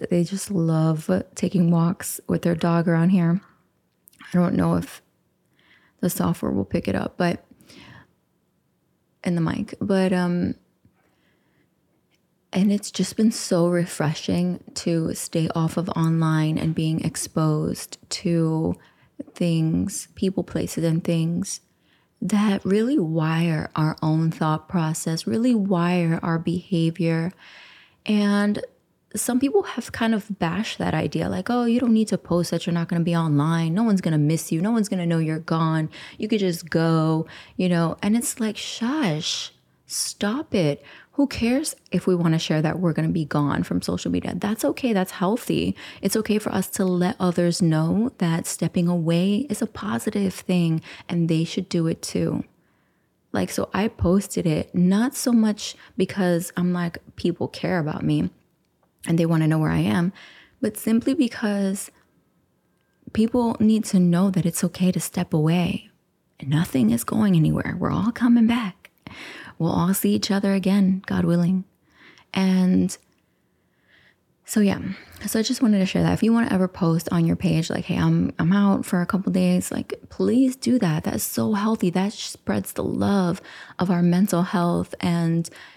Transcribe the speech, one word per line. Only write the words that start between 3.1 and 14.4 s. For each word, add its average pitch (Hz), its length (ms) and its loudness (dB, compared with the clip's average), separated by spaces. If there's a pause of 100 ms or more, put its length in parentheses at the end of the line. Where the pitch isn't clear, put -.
I - 160 -4
don't 175 180 2
know 170 200 2
if - 260 -6 (1000)
the 180 100 -2
software - 420 -2
will - 140 -2
pick - 220 -6
it 190 80 0
up, - 220 -6
but 175 260 -2 (1800)
in 180 120 0
the 170 60 0
mic, - 400 -4
but, 190 320 0
um, 175 420 0 (2000)
and 202 180 2
it's 202 200 -2
just - 240 -2
been 220 160 4
so 175 360 2
refreshing 175 960 -2 (120)